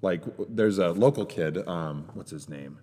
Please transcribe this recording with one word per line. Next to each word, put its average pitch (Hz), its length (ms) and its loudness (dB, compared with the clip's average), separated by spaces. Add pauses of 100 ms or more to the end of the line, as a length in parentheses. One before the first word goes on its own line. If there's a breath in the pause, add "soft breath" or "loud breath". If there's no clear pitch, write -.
Like, 90 240 0
w-, - 240 -8
there's 107 280 4
a 90 120 6
local 113 340 4
kid, 85 420 -2
um, 78 460 -6
what's - 180 -14
his 73 160 -12
name? 71 360 -14